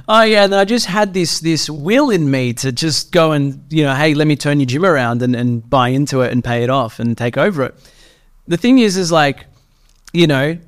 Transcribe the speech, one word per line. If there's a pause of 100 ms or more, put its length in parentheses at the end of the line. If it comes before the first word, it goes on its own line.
"Oh,
yeah,
and
I
just
had
this,
this
will
in
me
to
just
go
and,
you
know,
hey,
let
me
turn
your
gym
around
and,
and
buy
into
it
and
pay
it
off
and
take
over
it." (720)
The
thing
is,
is,
like, (640)
you
know, (120)